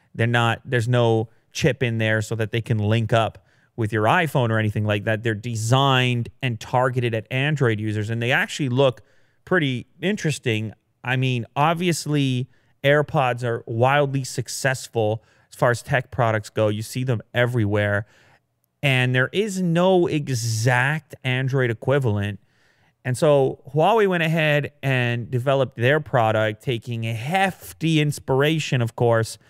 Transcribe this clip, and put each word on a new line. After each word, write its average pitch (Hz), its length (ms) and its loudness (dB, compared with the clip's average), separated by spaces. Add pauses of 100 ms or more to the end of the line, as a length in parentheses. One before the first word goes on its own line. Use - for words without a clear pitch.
(140)
they're 113 120 0
not, 120 400 2
there's 123 220 -2
no 117 420 2 (220)
chip 135 300 0
in 117 160 -2
there 110 240 0
so 113 140 -6
that 110 160 -4
they 117 80 -2
can 110 180 -2
link 107 340 0
up 113 320 0 (300)
with 110 180 -4
your 107 120 0
iPhone 139 460 2
or 110 100 0
anything 107 240 -2
like 107 180 0
that. 110 220 -2
They're 113 100 0
designed 123 920 0 (140)
and 120 180 -4
targeted 123 520 -2
at 110 160 -4
Android 131 520 0
users, 107 280 -4
and 117 140 -4
they 120 80 -2
actually 160 380 -2
look 127 340 2 (420)
pretty 139 420 -2 (140)
interesting. 131 720 -2 (300)
I 127 140 -2
mean, 127 300 -2 (100)
obviously, 147 920 0 (360)
AirPods 139 580 2
are 117 240 -4
wildly 135 560 2
successful 117 1040 -4 (260)
as - 60 -20
far 123 160 2
as 117 100 -4
tech - 300 -2
products 110 380 0
go. 110 180 2
You 107 140 -4
see 127 200 -8
them 127 180 -2 (140)
everywhere, 104 720 0 (720)
and 127 320 2
there 127 200 2
is 190 280 -2
no 175 460 4
exact 127 1200 0
Android 131 460 0
equivalent. 107 680 0 (640)
And 127 140 -2
so 139 420 2 (140)
Huawei 202 320 4
went 180 160 0
ahead 156 500 0 (120)
and 120 480 -2
developed 135 440 0
their 127 220 2
product, 110 640 2
taking 117 440 -6
a 113 80 -4
hefty 160 840 -2
inspiration, 147 840 0
of 113 120 -4
course, 117 420 2 (140)